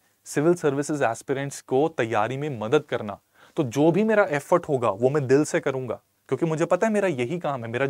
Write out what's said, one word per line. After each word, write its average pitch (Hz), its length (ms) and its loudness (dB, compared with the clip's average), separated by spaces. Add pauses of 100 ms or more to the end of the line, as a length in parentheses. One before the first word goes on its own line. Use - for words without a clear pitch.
(260)
सिविल 156 280 2
सर्विसेज 147 480 -2
एस्पिरेंट्स 135 600 -4
को 135 260 0
तैयारी 113 500 -2
में 139 220 -6
मदद 127 240 0
करना, 110 360 -6 (360)
तो 165 80 0
जो 143 280 2
भी 190 120 2
मेरा 214 200 4
एफर्ट 165 460 0
होगा 120 200 0
वो 113 200 2
मैं 143 180 0
दिल 135 160 6
से 165 160 -2
करूंगा, 127 420 -4 (260)
क्योंकि 135 180 -2
मुझे 160 200 0
पता 185 220 2
है 220 60 0
मेरा 196 140 2
यही 160 320 -2
काम 139 260 -4
है, 113 60 -8
मेरा 120 180 -2